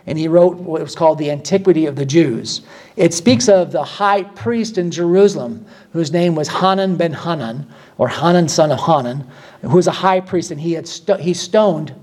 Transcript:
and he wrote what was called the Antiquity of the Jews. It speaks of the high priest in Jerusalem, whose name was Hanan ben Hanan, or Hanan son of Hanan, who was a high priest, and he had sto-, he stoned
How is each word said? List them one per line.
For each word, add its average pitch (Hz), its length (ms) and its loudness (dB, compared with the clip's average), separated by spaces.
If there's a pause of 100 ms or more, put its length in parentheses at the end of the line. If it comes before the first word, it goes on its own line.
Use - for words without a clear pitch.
and 156 100 -6
he 160 120 -2
wrote 175 280 4
what 165 240 -6
was 147 140 -10
called 156 240 2
the 147 120 -2
Antiquity 160 540 0
of 143 120 -4
the 139 100 -2
Jews. 131 560 0 (340)
It 170 160 2
speaks 233 380 2
of 180 200 4
the 175 140 -2
high 202 380 0
priest 226 560 -4
in 175 120 -2
Jerusalem, 170 760 0 (260)
whose 165 180 -2
name 175 240 2
was 151 140 -2
Hanan 190 480 0
ben 165 160 0
Hanan, 139 580 -8 (280)
or 123 100 0
Hanan 170 400 2
son 151 240 2
of 127 80 -2
Hanan, 139 420 -2 (380)
who 135 160 0
was 175 120 4
a 165 40 0
high 185 280 0
priest, 180 300 -4
and 151 80 -10
he 165 140 -4
had 160 160 -8
sto-, - 300 -4
he 170 160 -2
stoned 175 680 0